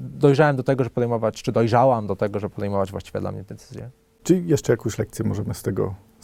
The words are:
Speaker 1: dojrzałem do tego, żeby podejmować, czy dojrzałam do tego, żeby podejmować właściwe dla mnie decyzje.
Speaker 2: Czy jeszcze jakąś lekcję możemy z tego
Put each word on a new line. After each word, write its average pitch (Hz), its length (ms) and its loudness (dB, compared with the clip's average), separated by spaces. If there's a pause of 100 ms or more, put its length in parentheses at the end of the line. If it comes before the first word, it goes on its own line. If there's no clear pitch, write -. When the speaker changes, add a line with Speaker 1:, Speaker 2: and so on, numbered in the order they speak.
(180)
Speaker 1:
dojrzałem 143 380 6
do 127 60 -4
tego, 131 220 0
żeby 117 100 -6
podejmować, 117 480 -2
czy 127 100 -4
dojrzałam 117 540 4
do 95 100 -4
tego, 104 240 -4
żeby 98 140 -6
podejmować 98 360 -2
właściwe 98 300 -8
dla 95 120 -6
mnie 101 100 -12
decyzje. 113 480 -16 (320)
Speaker 2:
Czy 175 240 4
jeszcze 147 260 2
jakąś 113 260 -2
lekcję 110 260 -6
możemy 104 300 -4
z - 80 -12
tego 101 320 -4 (300)